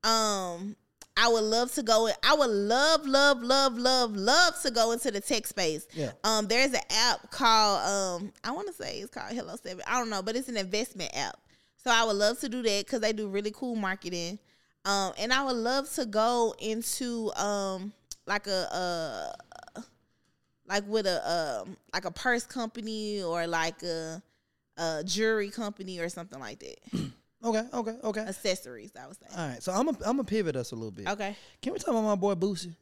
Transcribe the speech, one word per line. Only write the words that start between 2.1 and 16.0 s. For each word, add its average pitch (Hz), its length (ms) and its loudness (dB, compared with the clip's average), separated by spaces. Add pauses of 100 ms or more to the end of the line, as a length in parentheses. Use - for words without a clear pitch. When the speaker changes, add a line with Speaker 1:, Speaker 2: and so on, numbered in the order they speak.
Speaker 1:
I 269 120 8
would 277 140 4
love, 262 560 4
love, 269 380 6
love, 262 340 4
love, 247 400 2
love 311 460 4
to 277 80 0
go 226 200 2
into 240 200 -2
the 202 100 -4
tech 220 260 -2
space. 160 460 -2
Speaker 2:
Yeah. 143 180 -4 (120)
Speaker 1:
Um, 214 240 2
there's 254 260 4
an - 160 0
app 226 420 2
called, 214 560 4 (360)
um, 208 100 -12 (100)
I 226 80 -4
wanna 381 220 -6
say - 240 -8
it's - 160 -10
called - 180 -10
Hello - 300 -8
Seven. 180 260 -10
I 247 120 0
don't 226 100 -4
know, 196 140 -2
but 220 120 -2
it's 254 140 -4
an 226 80 -4
investment 190 580 -4
app. 127 220 -4 (460)
So 254 80 2
I 226 120 6
would 220 120 2
love 208 240 2
to 277 100 -4
do 247 140 -4
that 202 240 0
'cause 269 120 -2
they 233 140 2
do 214 160 -4
really 208 220 -2
cool 240 240 -6
marketing. 185 640 -4 (460)
Um, 196 340 2
and 226 120 0
I 269 140 4
would 254 100 0
love 254 380 0
to 285 140 -2